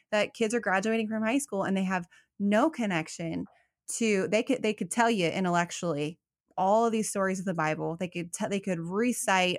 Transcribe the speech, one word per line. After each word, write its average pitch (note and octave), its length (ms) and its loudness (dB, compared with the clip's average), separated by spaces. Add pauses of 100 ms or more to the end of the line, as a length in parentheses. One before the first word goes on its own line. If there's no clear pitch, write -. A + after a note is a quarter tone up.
(120)
that G#3 220 0
kids A3 200 -2
are A#3+ 80 2
graduating G#3+ 480 0
from A3 140 -4
high A#3 160 2
school G3 240 -4
and G3 120 0
they F#3+ 80 2
have F#3 240 -2 (320)
no G#3 300 4
connection F3 760 -4 (520)
to, G#3 320 2
they G#3+ 140 2
could, - 200 0
they G#3+ 100 2
could F#3+ 180 -6
tell A#3 180 4
you F#3+ 180 2
intellectually E3+ 880 0 (400)
all G#3 280 4
of A#3 80 2
these A3 160 0
stories F#3+ 300 0
of F3+ 60 -6
the F#3+ 80 -2
Bible. D#3 460 -2
They F#3 80 -4
could F3 240 -8
te-, - 160 -4
they G3 140 -2
could F3+ 180 -4
recite F#3 800 0